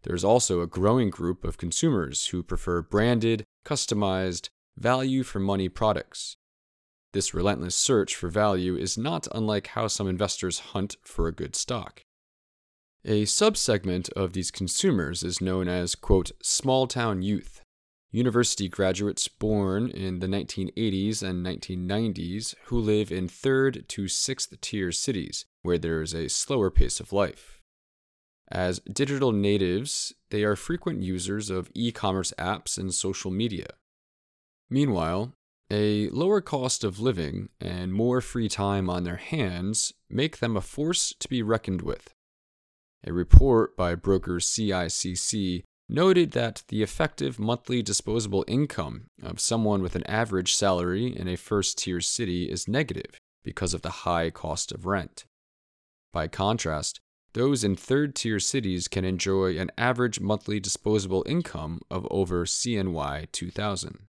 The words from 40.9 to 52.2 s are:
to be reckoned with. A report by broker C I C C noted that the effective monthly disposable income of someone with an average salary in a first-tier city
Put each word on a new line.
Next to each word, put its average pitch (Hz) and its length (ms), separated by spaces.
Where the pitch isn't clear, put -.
to - 100
be 123 140
reckoned 104 400
with. - 320
A - 60
report 110 640
by 87 200
broker 87 420
C 104 340
I 90 140
C 90 300
C 92 480
noted 175 440
that 120 380
the 107 140
effective 139 560
monthly 120 440
disposable 104 640
income 95 580
of - 160
someone 107 440
with 87 120
an 90 100
average 101 500
salary 95 600
in 92 140
a 90 80
first-tier 92 640
city 90 500